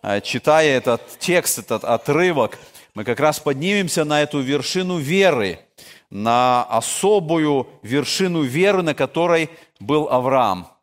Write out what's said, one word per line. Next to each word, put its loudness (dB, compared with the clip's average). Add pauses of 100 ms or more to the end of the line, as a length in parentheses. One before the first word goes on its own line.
э, -2
читая 2
этот -2
текст, 0
этот -4
отрывок, 0 (360)
мы -8
как -4
раз 2
поднимемся -2
на 0
эту -2
вершину -4
веры, 0 (500)
на 2
особую 0 (160)
вершину -2
веры, 2
на -2
которой 0 (280)
был 0
Авраам. 2 (160)